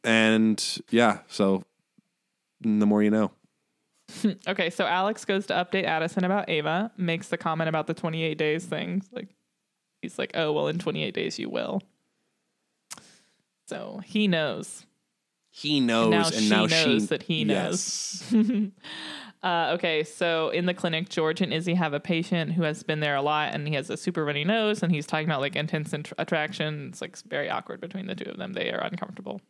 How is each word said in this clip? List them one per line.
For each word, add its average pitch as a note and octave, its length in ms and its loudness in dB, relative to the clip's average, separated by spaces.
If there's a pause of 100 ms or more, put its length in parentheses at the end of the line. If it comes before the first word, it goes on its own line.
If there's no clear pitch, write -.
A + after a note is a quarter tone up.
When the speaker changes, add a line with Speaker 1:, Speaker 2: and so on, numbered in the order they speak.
Speaker 1:
and A2 760 4 (120)
yeah, A2+ 280 6 (100)
so G2 360 2 (960)
the G#2+ 260 2
more G#2 160 6
you G#2 80 4
know. G#2+ 260 2
Speaker 2:
<laughs> - 40 -20 (1080)
Okay, F#3 220 0
so F3 160 0
Alex G3 380 0
goes G3 220 0
to - 80 0
update F3+ 300 0
Addison D#3+ 400 0
about F#3+ 240 0
Ava, D#3+ 480 0
makes E3+ 320 -2
the F3 100 -2
comment D#3+ 300 -2
about D#3+ 180 0
the E3 80 -2
twenty-eight D#3+ 440 -4
days D#3 260 0
thing. F3 380 -4 (100)
Like, - 220 -12 (680)
he's - 160 -10
like, C#3 160 -2
"Oh, D3+ 180 0
well, D3 160 0
in D#3+ 100 -2
twenty-eight D#3 360 -4
days - 240 -4
you - 120 -6
will." G#2+ 320 -2 (1900)
So - 360 -10
he G#3+ 240 2
knows. D#3 580 -2 (640)
Speaker 1:
He D3 300 0
knows, A#2 240 4
Speaker 2:
And A2 60 6
now - 160 4
Speaker 1:
and E3 80 0
Speaker 2:
she G#2+ 160 2
Speaker 1:
now - 160 6
Speaker 2:
knows D#3+ 360 4
Speaker 1:
she G#2 40 -2
Speaker 2:
that - 180 -2
he D#3+ 200 0
Speaker 1:
Yes. - 880 -2
Speaker 2:
knows. G#3+ 440 2
<laughs> - 40 -20 (640)
Uh, E3+ 320 2
okay, E3 280 0
so D#3+ 460 0
in F3 160 0
the F3+ 80 2
clinic, E3+ 380 -2
George E3 320 0
and F3+ 100 0
Izzy E3 220 0
have E3 180 2
a D3 80 -2
patient E3 520 0
who E3+ 100 2
has D#3 200 -2
been D#3 180 -2
there D3 140 0
a C#3 60 0
lot, D3+ 340 0
and D3 140 -4
he D#3 60 -2
has C3+ 160 -2
a - 80 -4
super E3+ 260 -2
runny D3 180 0
nose, G#3+ 400 2
and F3 80 2
he's D3 160 0
talking D#3 200 -2
about, D3 160 0
like, C#3 120 -2
intense D3+ 380 -2
int-, D3+ 240 -8
attraction. D3+ 720 -2
It's, - 140 -12
like, - 160 -12 (100)
very C#3+ 220 -4
awkward - 280 -6
between F#3+ 280 -10
the F#3+ 80 -6
two - 160 -8
of - 80 -14
them. F#3+ 160 -8
They - 180 -2
are - 100 -4
uncomfortable. - 680 -8